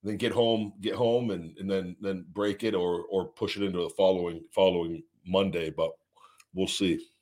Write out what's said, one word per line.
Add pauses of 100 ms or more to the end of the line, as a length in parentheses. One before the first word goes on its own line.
Then
get
home,
get
home
and,
and
then,
then
break
it
or,
or
push
it
into
the
following,
following (240)
Monday,
but (640)
we'll
see. (160)